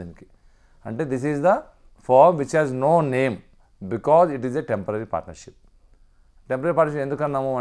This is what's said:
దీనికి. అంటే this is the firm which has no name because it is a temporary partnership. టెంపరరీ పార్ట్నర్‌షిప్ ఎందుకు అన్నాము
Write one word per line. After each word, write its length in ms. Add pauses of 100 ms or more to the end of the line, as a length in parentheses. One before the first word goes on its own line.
దీనికి. 240 (600)
అంటే 260
this 200
is 60 (100)
the 80 (540)
firm 320
which 180
has 100 (160)
no 80 (240)
name 180 (460)
because 460 (100)
it 120
is 120
a 120
temporary 420
partnership. 400 (960)
టెంపరరీ 280
పార్ట్నర్‌షిప్ 300
ఎందుకు 180
అన్నాము 360